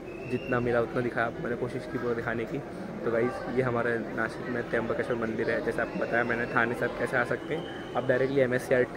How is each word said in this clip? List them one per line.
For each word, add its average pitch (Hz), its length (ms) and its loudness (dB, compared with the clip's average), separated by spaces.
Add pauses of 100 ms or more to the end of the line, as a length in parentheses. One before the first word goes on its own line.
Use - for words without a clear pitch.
(300)
जितना 123 300 0
मिला 120 200 2
उतना 117 200 0
दिखाया, 117 300 0 (120)
मैंने 117 140 -2
कोशिश 120 360 -4
की 127 60 -4
पूरा 120 160 0
दिखाने 117 300 -2
की। 131 140 -4 (460)
तो 120 60 2
गाइस, 117 220 2 (240)
ये 127 60 4
हमारे 120 360 2 (180)
नासिक 113 320 -2
में 120 220 -2
त्र्यंबकेश्वर 117 460 0
मंदिर 113 340 0
है। 113 140 0
जैसे 117 180 0
आपको - 180 -2
बताया 120 240 2
मैंने, 120 300 0
थाने 117 200 4
से 123 100 -2
आप 117 140 -2
कैसे 123 180 0
आ 120 80 4
सकते - 300 -2
हैं, - 420 -6
आप 123 120 0
डायरेक्टली 135 320 4
एमएससीआर, 127 460 4 (100)